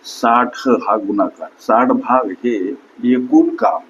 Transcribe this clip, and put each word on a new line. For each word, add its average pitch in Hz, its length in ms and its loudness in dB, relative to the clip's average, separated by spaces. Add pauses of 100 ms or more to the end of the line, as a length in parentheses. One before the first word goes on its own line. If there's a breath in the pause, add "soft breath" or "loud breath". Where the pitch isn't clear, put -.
साठ 120 540 0 (280)
हा 104 100 0
गुणाकार. 101 520 -4 (120)
साठ 131 320 2
भाग 127 380 0 (140)
हे 123 100 0 (580)
एकूण 127 420 2
काम - 360 0